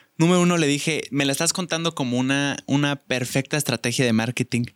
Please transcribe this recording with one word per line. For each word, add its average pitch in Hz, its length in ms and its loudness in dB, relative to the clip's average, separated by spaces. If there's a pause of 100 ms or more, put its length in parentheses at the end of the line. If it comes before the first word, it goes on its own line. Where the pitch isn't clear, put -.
(180)
número 175 220 6
uno, 175 160 4
le 160 100 2
dije, 143 440 0
"Me 143 140 0
la 139 80 2
estás 160 200 0
contando 165 420 -2
como 123 240 -2
una, 139 380 0 (100)
una 143 300 2
perfecta 127 600 -4
estrategia 123 480 -2
de 117 80 2
marketing 120 520 -2 (100)